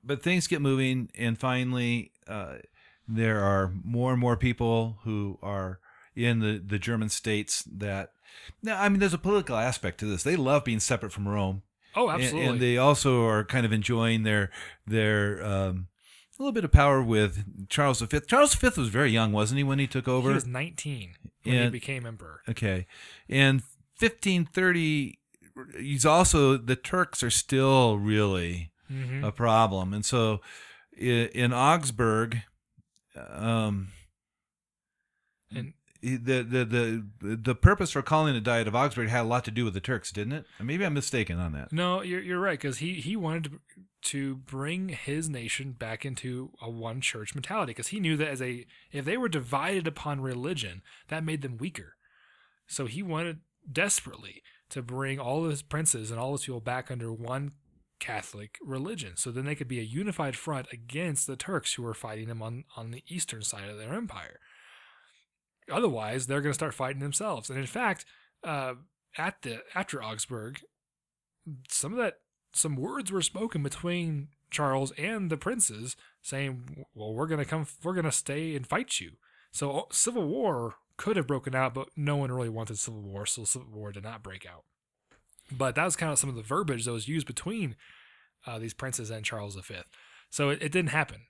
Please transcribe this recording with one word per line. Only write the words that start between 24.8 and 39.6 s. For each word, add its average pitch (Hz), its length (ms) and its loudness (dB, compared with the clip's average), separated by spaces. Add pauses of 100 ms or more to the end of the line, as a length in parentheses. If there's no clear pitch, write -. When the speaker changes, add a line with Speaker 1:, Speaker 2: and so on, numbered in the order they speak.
Speaker 1:
he's 135 300 2
also, 151 500 8
the 123 200 0
Turks - 480 0
are 120 60 2
still 131 680 6
really 95 720 2 (200)
Speaker 2:
Mm-hmm. 135 320 -4
Speaker 1:
a 107 100 0
problem. 110 600 4
And 104 100 -2
so 110 380 2 (580)
i-, - 60 -6
in 120 480 2
Augsburg, 120 840 4 (760)
um, 101 760 -2 (1700)
Speaker 2:
And 123 200 -8 (260)
Speaker 1:
he, 127 160 -2
the, 127 260 0
the, 123 220 2
the, 113 720 -2
the 117 180 0
purpose 185 360 6
for 139 100 -2
calling 156 320 4
the 117 80 0
Diet 117 260 0
of 104 80 -2
Augsburg 123 360 2
had 120 120 2
a 113 60 0
lot 120 160 2
to 120 60 -6
do 117 160 0